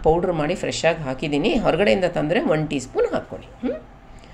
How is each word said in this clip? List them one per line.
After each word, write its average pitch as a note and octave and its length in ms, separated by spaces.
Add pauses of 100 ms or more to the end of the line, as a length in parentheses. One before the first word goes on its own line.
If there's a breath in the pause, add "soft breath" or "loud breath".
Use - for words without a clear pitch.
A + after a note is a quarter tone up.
ಪೌಡ್ರ್ F3 300
ಮಾಡಿ D#3 220
fresh - 300
ಆಗಿ E3 180
ಹಾಕಿದ್ದೀನಿ, C#3+ 520
ಹೊರಗಡೆಯಿಂದ F#3+ 500
ತಂದರೆ D#3 360
ಒನ್ D#3 280
ಟೀ C#3+ 100
ಸ್ಪೂನ್ G4 340
ಹಾಕ್ಕೊಳ್ಳಿ. - 340
ಹ್ಮ್? C#5+ 340 (520 loud breath)